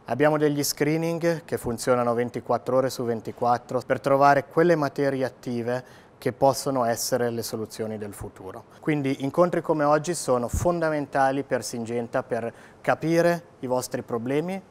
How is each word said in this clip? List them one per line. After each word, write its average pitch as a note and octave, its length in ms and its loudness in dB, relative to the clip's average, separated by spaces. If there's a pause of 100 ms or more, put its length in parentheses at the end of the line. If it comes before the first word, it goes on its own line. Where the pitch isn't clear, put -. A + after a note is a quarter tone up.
Abbiamo C#3+ 300 4
degli D3 240 2
screening E3 840 -2
che A#2 120 -6
funzionano A#2+ 560 0
ventiquattro A#2+ 640 -2
ore C3 140 2
su B2 160 -6
ventiquattro A#2+ 800 -2
per B2 160 0
trovare C#3 460 6
quelle E3+ 280 4
materie C#3 480 -2
attive B2 600 -4 (340)
che B2 160 -2
possono C3+ 500 2
essere A#2+ 460 0
le A#2 140 -6
soluzioni A2 540 -8
del G#2 160 -10
futuro. G2+ 520 -14 (160)
Quindi C#3 420 -2
incontri F3 380 2
come D#3 240 0
oggi D3+ 300 2
sono B2 340 0
fondamentali D3 920 0
per B2 200 -2
Syngenta A#2 600 -4
per A#2 300 -6 (280)
capire E3 600 2 (160)
i C3 80 -8
vostri B2+ 340 -2
problemi, C#3+ 680 -4